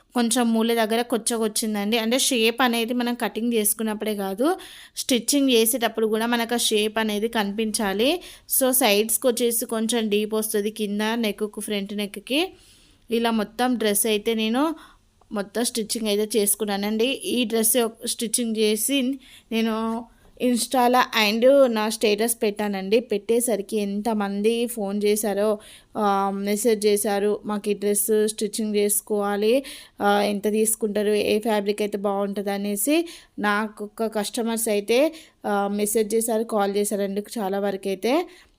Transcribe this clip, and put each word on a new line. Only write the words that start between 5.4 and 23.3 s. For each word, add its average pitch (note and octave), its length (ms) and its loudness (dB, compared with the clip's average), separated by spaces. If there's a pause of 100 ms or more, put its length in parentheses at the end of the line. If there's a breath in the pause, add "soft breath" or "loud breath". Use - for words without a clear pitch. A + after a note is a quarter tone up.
చేసేటప్పుడు A3+ 580 2
కూడా A3 180 0
మనకు A#3 280 0
ఆ A#3+ 40 0
షేప్ G#3+ 420 0
అనేది G#3+ 280 0
కనిపించాలి. A3 920 0 (280 loud breath)
So, C4 220 2
సైడ్స్కి A3 560 2
వచ్చేసి A#3+ 380 0
కొంచెం A3+ 440 -2
డీప్ G#3 240 0
వస్తది G#3+ 380 -2
కింద G#3 300 -4
నెక్కు, G#3+ 580 -4
ఫ్రంట్ G#3 340 -6
నెక్కి. G#3 600 -4 (580 soft breath)
ఇలా A#3 200 0
మొత్తం A3+ 440 0
డ్రెస్ G#3+ 300 0
అయితే G#3+ 280 0
నేను A#3+ 420 0 (560 loud breath)
మొత్తం G#3 320 -4
స్టిచ్చింగ్ A3 440 -4
అయితే G#3 320 0
చేసుకున్నానండి. G#3 680 0
ఈ B3 380 -2
డ్రెస్ A3+ 340 0
యొక్క A3+ 300 -2
స్టిచ్చింగ్ A3+ 480 -4
చేసి A3 460 0 (500 loud breath)
నేను A3+ 540 -2 (380 soft breath)
Insta-లో B3 580 4 (180)
and A#3 520 6
నా G#3+ 180 0
స్టేటస్ A3 540 0
పెట్టానండి. G#3 560 0
పెట్టేసరికి A3 800 0